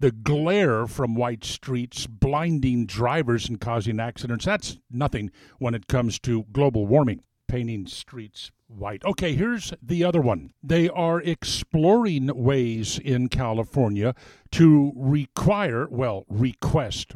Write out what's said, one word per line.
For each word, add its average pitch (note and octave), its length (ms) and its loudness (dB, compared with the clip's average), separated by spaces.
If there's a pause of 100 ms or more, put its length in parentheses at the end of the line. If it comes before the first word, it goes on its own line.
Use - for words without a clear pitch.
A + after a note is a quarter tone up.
the C#3 100 6
glare C#3+ 800 2
from A#2+ 260 -2
white A#2+ 300 -2
streets - 640 -6
blinding C3+ 760 2
drivers A#2 640 0
and A2 120 -6
causing A2+ 400 -2
accidents. A#2 440 -6
That's - 360 -4 (100)
nothing A#2+ 400 -2 (300)
when A#2+ 120 -2
it A2+ 140 -6
comes A#2+ 340 0
to A2+ 300 -2
global A#2+ 340 2
warming, A#2 380 2 (240)
painting A#2 400 -4
streets - 640 -16 (160)
white. G2+ 380 -12
Okay, F#3 300 -2
here's G#3 460 -2
the E3 220 -2
other E3+ 180 4
one. A2 320 -2 (120)
They E3 240 2
are E3+ 320 0
exploring E3 1120 0
ways A#2 640 0
in B2+ 300 0
California A2+ 880 0 (340)
to D3+ 460 8
require, C#3+ 920 0
well, A#2 400 -4
request A#2+ 880 -2